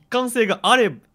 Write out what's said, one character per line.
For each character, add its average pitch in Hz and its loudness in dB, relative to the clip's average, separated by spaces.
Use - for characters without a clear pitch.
貫 247 -4
性 233 0
が 185 -4
あ 226 4
れ、 202 2